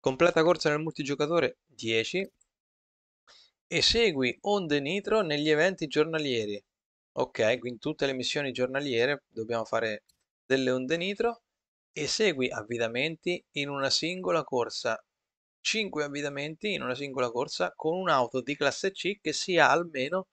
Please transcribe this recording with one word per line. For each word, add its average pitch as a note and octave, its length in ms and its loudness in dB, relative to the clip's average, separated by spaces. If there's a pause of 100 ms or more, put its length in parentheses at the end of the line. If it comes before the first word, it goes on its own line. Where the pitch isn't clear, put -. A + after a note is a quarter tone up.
Completa E3 420 4
corsa E3 260 4
nel D3 100 2
multigiocatore D3 840 -2
dieci. A2+ 600 -2 (1400)
Esegui E3 720 2
onde F3+ 380 0
nitro G3 420 0
negli D3+ 280 0
eventi D#3+ 380 2
giornalieri. C#3 760 -2 (500)
Ok, B2 460 0
quindi A#2+ 200 -8
tutte D3+ 260 -4
le C#3 80 0
missioni C3 400 -4
giornaliere C3 720 0
dobbiamo A2+ 380 -4
fare A2 380 -2 (420)
delle C3 260 2
onde B2+ 240 0
nitro. G#3 460 -2 (500)
Esegui D3 580 0
avvitamenti A#2+ 920 -4 (100)
in C#3+ 140 -4
una C#3 220 -2
singola F3 560 -2
corsa. A#2 580 -2 (560)
Cinque F#3 460 -2
avvitamenti C#3+ 680 -6
in D3+ 100 -2
una B2 140 -2
singola C3 340 -2
corsa D3+ 460 -2
con E3 220 -2
un'auto C#3 420 2
di C#3+ 160 -4
classe D3 380 0
C G3 260 -4
che D3+ 140 -4
sia D#3 360 4
almeno E3 640 0